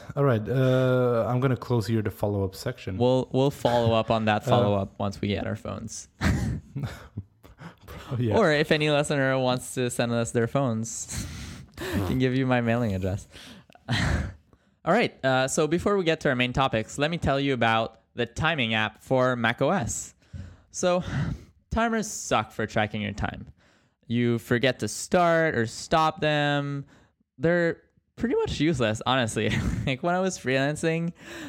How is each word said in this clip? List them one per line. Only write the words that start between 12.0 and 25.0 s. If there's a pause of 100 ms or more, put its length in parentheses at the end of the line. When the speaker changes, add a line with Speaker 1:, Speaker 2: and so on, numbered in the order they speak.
Speaker 2:
can
give
you
my
mailing
address. (340)
<laughs>
All
right. (100)
Uh,
so
before
we
get
to
our
main
topics,
let
me
tell
you
about (140)
the
timing
app
for
Mac
O
S. (580)
So (340)
<sighs>
timers
suck
for
tracking
your
time. (600)
You
forget
to
start